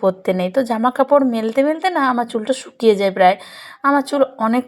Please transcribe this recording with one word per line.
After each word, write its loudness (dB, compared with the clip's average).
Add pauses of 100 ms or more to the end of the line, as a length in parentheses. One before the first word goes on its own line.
পরতে -2
নেই। -2
তো -2
জামা -2
কাপড় 2
মেলতে -2
মেলতে -2
না -2 (100)
আমার -2
চুলটা -4
শুকিয়ে 0
যায় 0
প্রায়। 4 (460)
আমার 2
চুল -2 (160)
অনেক 0